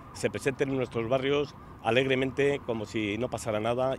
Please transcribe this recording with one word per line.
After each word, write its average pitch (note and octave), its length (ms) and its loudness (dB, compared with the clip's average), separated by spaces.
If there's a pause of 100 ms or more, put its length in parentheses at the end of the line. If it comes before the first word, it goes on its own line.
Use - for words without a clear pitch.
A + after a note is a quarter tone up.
(140)
se - 160 -2
presenten C3+ 400 -2
en C3+ 80 0
nuestros A#2 300 -2
barrios C#3 480 0 (280)
alegremente C3+ 840 4
como A2+ 200 -4
si G#2+ 320 -2
no A#2+ 120 -2
pasara A2 300 -2
nada B2 400 0